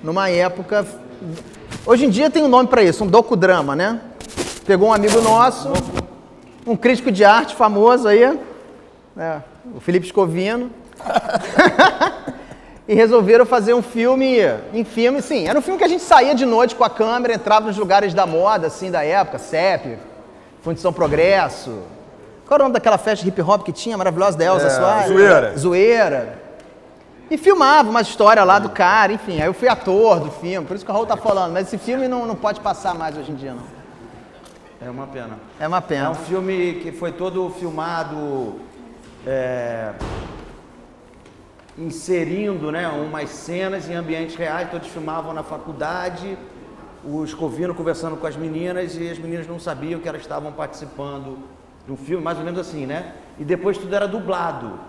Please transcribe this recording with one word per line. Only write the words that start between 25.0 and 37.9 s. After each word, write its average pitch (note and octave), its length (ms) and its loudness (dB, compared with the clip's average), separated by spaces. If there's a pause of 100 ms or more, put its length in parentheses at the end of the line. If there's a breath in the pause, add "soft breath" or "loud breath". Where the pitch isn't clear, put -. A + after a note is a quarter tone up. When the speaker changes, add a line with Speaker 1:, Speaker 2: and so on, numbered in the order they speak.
Speaker 2:
Zoeira. F3+ 480 6
Speaker 1:
Zoeira. F3 840 2 (880)
E D#4 80 -2
filmava D4+ 500 6
uma A3+ 140 2
história G#3 420 6
lá F#3 140 8
do G3+ 100 -2
cara, G3 420 4
enfim, G3 300 -6
aí D#3 60 0
eu F#3 80 -2
fui B3 120 -2
ator G#3 540 4
do D3 100 -6
filme, E3+ 360 -8
por F3+ 100 -10
isso F#3+ 80 -14
que - 60 -12
o G3 40 -4
Raul A3 120 -2
tá A3 100 -2
falando, G3 360 -2
mas F#3 160 -4
esse G#3+ 100 -8
filme B3+ 280 -4
não, B3 200 -4
não A3+ 80 -6
pode G#3 260 -4
passar F#3+ 340 -4
mais D#3+ 220 -8
hoje D3 160 -12
em - 20 -8
dia, C3 200 -12
não. A#2+ 80 -14 (1200)
Speaker 3:
É B2 40 -14
uma C3+ 160 -14
pena. A#2 320 -16 (200)
Speaker 1:
É D3+ 80 -6
uma F3 140 -2
pena. C#3+ 260 -4
Speaker 3:
É D#3+ 40 -2
um E3 40 -6
filme F3+ 680 -4
que E3 100 -12
foi E3+ 180 -8
todo F3+ 380 -6 (100)
filmado, D3+ 1000 -8 (680)